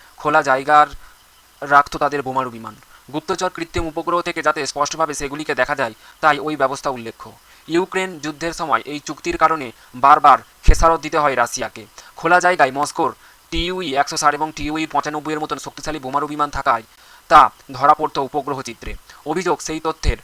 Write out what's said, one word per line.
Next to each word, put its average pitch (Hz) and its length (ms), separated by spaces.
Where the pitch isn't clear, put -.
খোলা 151 240
জায়গার 139 460
রাখত 143 360
তাদের 143 240
বোমারু 131 280
বিমান। 113 260
গুপ্তচর 175 380
কৃত্রিম 170 380
উপগ্রহ 170 340
থেকে 170 200
যাতে 151 260
স্পষ্টভাবে 151 460
সেগুলিকে 143 420
দেখা 127 200
যায়, 123 180
তাই 147 200
ওই 151 160
ব্যবস্থা 135 340
উল্লেখ্য। 113 420
ইউক্রেন 180 520
যুদ্ধের 151 340
সময় 143 320
এই 147 140
চুক্তির 170 380
কারণে 160 340
বারবার 139 440
খেসারত 165 380
দিতে 151 160
হয় 147 180
রাশিয়াকে। 117 500
খোলা 175 240
জায়গায় 175 320
মস্কোর 139 440
টিউই 170 440
একশো 143 220
ষাট 147 160
এবং 151 220
টিউই 151 300
পঁচানব্বই 151 480
এর 151 60
মতন 151 180
শক্তিশালী 151 420
বোমারু 139 280
বিমান 147 220
থাকায় 135 340
তা 143 240
ধরা 135 220
পড়ত - 240
উপগ্রহ 139 440
চিত্রে। - 340
অভিযোগ, 160 360
সেই 156 180
তথ্যের 156 440